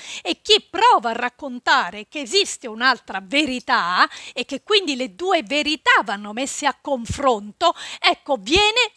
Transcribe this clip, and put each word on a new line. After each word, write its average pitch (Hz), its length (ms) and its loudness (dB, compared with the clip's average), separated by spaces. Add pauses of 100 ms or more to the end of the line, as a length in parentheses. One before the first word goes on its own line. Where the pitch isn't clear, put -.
(200)
e - 220 -6
chi 415 260 4
prova 359 420 4
a 226 40 -6
raccontare 240 920 -2
che 302 120 -10
esiste 330 460 -2
un'altra 226 560 -2
verità 240 840 0 (280)
e 254 100 -6
che - 180 -10
quindi 370 340 0
le 240 180 -6
due 349 280 0
verità 294 600 2
vanno 208 300 -6
messe 269 340 -4
a 254 120 0
confronto, 254 920 0 (280)
ecco, 294 380 0
viene 415 580 2